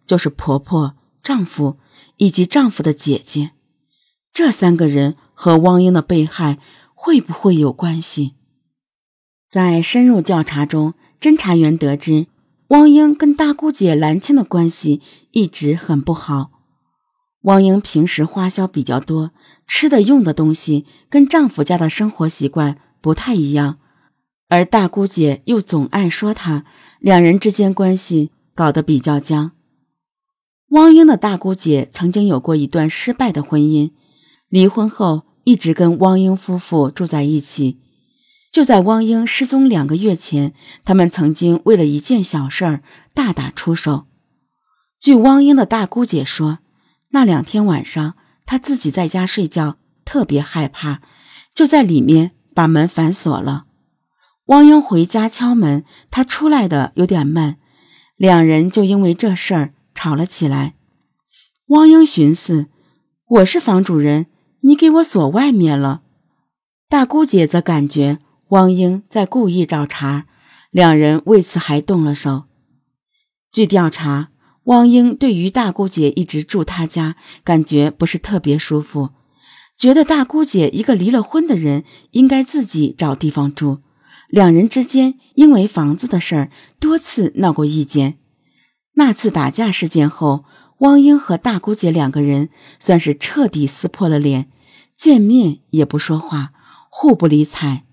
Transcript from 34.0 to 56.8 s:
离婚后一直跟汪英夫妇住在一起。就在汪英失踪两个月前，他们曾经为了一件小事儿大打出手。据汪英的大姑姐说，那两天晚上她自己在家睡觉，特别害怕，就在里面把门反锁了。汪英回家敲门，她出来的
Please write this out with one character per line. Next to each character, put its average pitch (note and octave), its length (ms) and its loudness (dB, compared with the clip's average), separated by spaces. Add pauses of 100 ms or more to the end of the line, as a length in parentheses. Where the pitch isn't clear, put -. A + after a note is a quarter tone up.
离 F#3 180 4
婚 G#3+ 220 -2
后 E3+ 360 -4 (200)
一 B3 100 4
直 E3 200 0
跟 E3+ 240 0
汪 F#3+ 200 2
英 F#3+ 160 0
夫 F#3 220 -6
妇 D3+ 340 -2
住 F3 160 -8
在 D3 180 -4
一 D3+ 140 -2
起。 C#3 420 -6 (720)
就 D4+ 140 0
在 A3+ 180 2
汪 A3 220 -2
英 A3+ 220 -2
失 - 180 -6
踪 C4+ 240 2
两 D#3 180 0
个 D3+ 100 -2
月 F#3+ 200 -2
前， C#3+ 380 -4 (300)
他 F#3+ 100 0
们 F3 160 2
曾 D#3 240 -2
经 E3+ 300 0
为 A3 120 4
了 E3+ 80 0
一 D3 160 -2
件 G#3+ 240 -2
小 D3 240 -6
事 - 160 -6
儿 D3 180 -4 (300)
大 C4+ 220 -4
打 C#3 160 -10
出 - 240 -6
手。 D3 320 -6 (920)
据 C#4 160 4
汪 C4+ 300 4
英 C#4+ 100 4
的 B3+ 120 2
大 A3 200 -4
姑 A#3+ 180 -4
姐 D3 200 -4
说， D#3 360 -6 (480)
那 C4+ 160 2
两 E3 200 2
天 G#3+ 220 -2
晚 E3 180 -2
上 D#3 300 -8 (320)
她 C4 100 -4
自 C4 200 -4
己 D#3 160 -4
在 F3+ 160 -4
家 F#3 180 -4
睡 F3+ 220 -4
觉， D3+ 300 -6 (260)
特 C#4 200 -4
别 C#3+ 160 -2
害 D#3 280 -6
怕， D3 340 -10 (500)
就 D#4 140 2
在 D4 160 2
里 E3+ 180 0
面 D#3+ 300 2 (240)
把 E3 140 0
门 D#3+ 180 2
反 E3 260 -2
锁 C#3 280 -6
了。 C#3 260 -8 (800)
汪 D4 180 6
英 D4+ 160 8
回 F3+ 240 0
家 A3 240 -2
敲 A#3+ 240 -2
门， D#3+ 320 0 (280)
她 C4 100 0
出 D4+ 260 -4
来 B3+ 200 2
的 C#3 260 -2